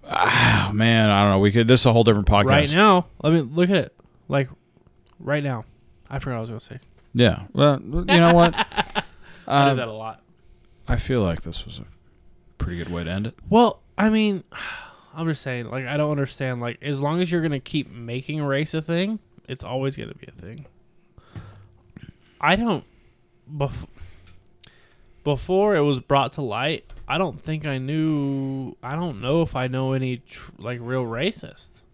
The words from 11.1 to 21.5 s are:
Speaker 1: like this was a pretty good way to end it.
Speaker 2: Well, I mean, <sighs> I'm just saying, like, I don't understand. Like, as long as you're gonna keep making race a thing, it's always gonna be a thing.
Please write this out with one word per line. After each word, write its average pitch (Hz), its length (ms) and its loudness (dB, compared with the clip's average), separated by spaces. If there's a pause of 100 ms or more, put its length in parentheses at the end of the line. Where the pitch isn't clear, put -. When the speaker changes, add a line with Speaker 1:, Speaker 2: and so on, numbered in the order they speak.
Speaker 1:
like 85 220 -2
this - 240 -10
was - 120 -16
a 57 60 -16 (720)
pretty 87 220 -6
good 85 120 -8
way 85 140 -6
to 80 60 -6
end 98 160 -4
it. 123 80 -10 (160)
Speaker 2:
Well, 220 300 4 (180)
I 208 100 2
mean, 214 360 0 (340)
<sighs> - 360 -20
I'm 160 120 -6
just 156 160 -4
saying, 123 280 -8
like, 127 160 -8
I 139 120 -4
don't 151 120 0
understand. 131 500 -4
Like, 120 220 -8
as 139 180 -4
long 151 200 -2
as 175 100 -2
you're 170 120 0
gonna 147 180 -2
keep - 300 -6
making 127 520 -8
race 143 300 -2
a 160 80 -4
thing, 180 380 -4 (280)
it's - 180 -12
always 135 320 -6
gonna - 180 -12
be - 120 -20
a - 140 -20
thing. 113 260 -18 (1700)